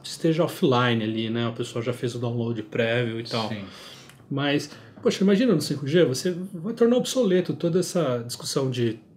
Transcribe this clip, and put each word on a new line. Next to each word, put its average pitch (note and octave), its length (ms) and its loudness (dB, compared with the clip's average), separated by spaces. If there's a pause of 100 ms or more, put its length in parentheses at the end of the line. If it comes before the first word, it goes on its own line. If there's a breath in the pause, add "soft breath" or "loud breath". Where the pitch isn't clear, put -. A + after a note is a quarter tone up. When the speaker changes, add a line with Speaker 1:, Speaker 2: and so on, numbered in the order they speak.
Speaker 1:
esteja E3 400 0
offline B2 640 2
ali, A2 260 -2
né? A#2 160 0
O A2+ 60 -2
pessoal A#2+ 320 -6
já B2 80 -2
fez A#2+ 240 -4
o - 20 -8
download A#2 460 -4
prévio A#2 560 -2
e - 20 -6
tal. A2+ 260 -4
Speaker 2:
Sim. G#2 140 -8 (680 loud breath)
Speaker 1:
Mas, C#3+ 400 0 (320 loud breath)
poxa, - 200 2
imagina G3+ 320 6
no D3+ 60 2
cinco C#3+ 260 -4
G, D#3+ 180 4
você C#3 300 0 (200)
vai F3+ 180 -8
tornar A#3 240 4
obsoleto F#3 580 2
toda E3+ 260 0
essa C3+ 460 0
discussão C3 440 -4
de A#2 280 0 (180)